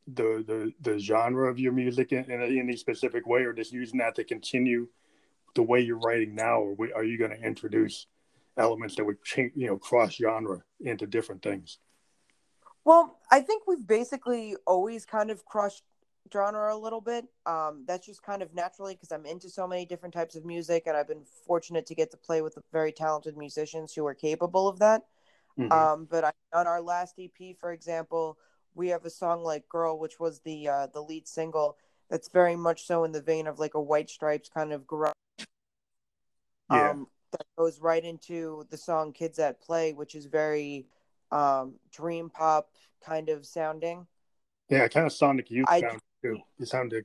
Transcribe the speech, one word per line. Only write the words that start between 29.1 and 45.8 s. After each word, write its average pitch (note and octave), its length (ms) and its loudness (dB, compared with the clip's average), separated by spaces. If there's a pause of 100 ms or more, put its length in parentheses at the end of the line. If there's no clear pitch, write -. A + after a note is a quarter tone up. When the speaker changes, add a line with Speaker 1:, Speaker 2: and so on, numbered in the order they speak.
Speaker 2:
like D#3 280 -4
Girl, E3 280 -2
which D#3 220 -10
was E3 220 -4
the, D3+ 260 -8
uh, C#3 200 0
the D3 140 -12
lead D#3 260 -12
single, D#3 500 -2 (320)
that's D#3+ 200 -6
very F3 280 6
much E3+ 280 0
so E3+ 180 2
in D#3+ 100 -2
the D3+ 80 -4
vein D#3+ 260 -2
of, D3+ 100 -8
like, D3+ 160 -4
a D3+ 80 -2
White D3+ 280 0
Stripes D3+ 400 -4
kind D#3 240 -4
of C3+ 120 -8
garage. D3+ 280 -2 (1600)
Speaker 1:
Yeah. D3 220 6
Speaker 2:
Um, C#3+ 160 -6 (240)
that - 140 -10 (120)
goes E3 220 0
right E3 240 2
into E3 680 -10
the D#3 80 -14
song D#3 360 -4
Kids E3 260 -6
at C#3+ 220 0
Play, E3 320 -2
which D3 220 -12
is D3 100 -16
very, D3 640 -2 (440)
um, C3+ 440 2 (160)
dream E3+ 380 -8
pop D#3 420 2 (300)
kind D#3+ 280 -6
of C#3+ 160 -2
sounding. E3 600 -6 (640)
Speaker 1:
Yeah, C3 180 6
kinda D3+ 220 2
Sonic C#3 420 2
Youth B2+ 180 2
Speaker 2:
I F3 100 6
Speaker 1:
sound A2+ 220 -4 (200)